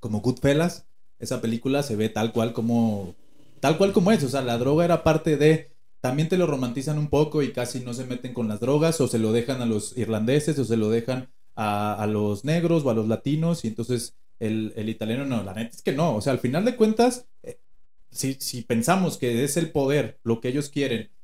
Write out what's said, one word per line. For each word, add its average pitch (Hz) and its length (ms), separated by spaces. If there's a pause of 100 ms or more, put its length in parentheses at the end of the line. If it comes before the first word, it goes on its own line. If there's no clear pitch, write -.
como 107 220
Goodfellas. 143 640 (340)
Esa 120 200
película 117 440
se 131 120
ve 110 120
tal 110 240
cual 117 200
como, 113 640 (460)
tal 151 180
cual 196 140
como 196 180
es, 214 140
o 131 40
sea, 135 140
la 117 160
droga 143 260
era 170 200
parte 156 320
de, 156 340 (300)
también 143 280
te 185 80
lo 180 100
romantizan 135 520
un 147 100
poco 151 340
y 123 100
casi 123 280
no 120 140
se 127 100
meten 123 300
con 117 140
las 107 120
drogas, 147 400
o 127 80
se 117 100
lo 110 140
dejan 123 300
a 120 40
los 107 300
irlandeses, 123 640
o 131 60
se 113 120
lo 107 140
dejan 127 400 (240)
a, 104 400
a 104 140
los 104 360
negros 165 400
o 131 60
a 117 40
los 110 140
latinos, 156 560
y 117 40
entonces 117 480 (240)
el, 110 360
el 107 120
italiano, 110 360
no, 123 200
la 95 100
neta 113 220
es - 60
que 180 100
no, 147 240
o 104 40
sea, 135 120
al 120 80
final 143 240
de 240 120
cuentas, 233 500 (180)
eh, - 140 (520)
si, 135 240
si - 280
pensamos 160 540
que 120 280
es 139 120
el 160 140
poder 139 540
lo 113 160
que 127 80
ellos 143 200
quieren 120 420 (140)